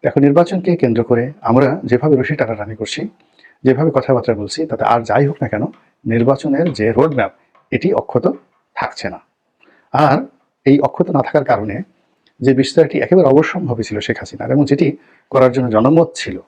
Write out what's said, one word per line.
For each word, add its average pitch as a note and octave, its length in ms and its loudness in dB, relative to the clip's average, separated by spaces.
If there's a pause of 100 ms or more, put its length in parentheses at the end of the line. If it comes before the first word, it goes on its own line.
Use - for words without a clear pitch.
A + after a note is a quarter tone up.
এখন D3 200 0
নির্বাচনকে F3 440 2 (120)
কেন্দ্র A#2 180 0 (100)
করে A#2+ 140 2 (240)
আমরা C3 200 4 (220)
যেভাবে C#3+ 260 2
রশি C3 240 -2
টানাটানি A2 400 -6
করছি, - 200 -8 (680)
যেভাবে C3+ 300 2
কথাবার্তা B2+ 360 0 (100)
বলছি, G#2 180 -8 (100)
তাতে - 220 -4
আর A#2 160 2
যাই A2+ 200 2
হোক C#3+ 140 -6
না A2+ 100 -4
কেন G#2+ 120 -4 (480)
নির্বাচনের C#3 540 0 (120)
যে G#2+ 80 0 (120)
রোডম্যাপ C3+ 340 0 (440)
এটি D#3+ 120 -2 (120)
অক্ষত - 260 -2 (540)
থাকছে - 340 -8
না। - 60 -18 (840)
আর D3 140 2 (520)
এই C#3+ 60 6 (100)
অক্ষত - 300 -2
না C3+ 100 2
থাকার D3 240 0
কারণে G#2 260 -2 (680)
যে C3+ 160 6
বিস্তারটি D3+ 440 2
একেবারে F3 280 4
অবশ্যম্ভাবী C#3 560 0
ছিল G#2+ 80 -6 (100)
শেখ A2+ 160 -2
হাসিনার - 320 -8
এবং C#3+ 160 4
যেটি C#3 160 2 (460)
করার B2+ 220 4
জন্য B2+ 200 0
জনমত D3+ 340 4 (120)
ছিল - 160 -10 (120)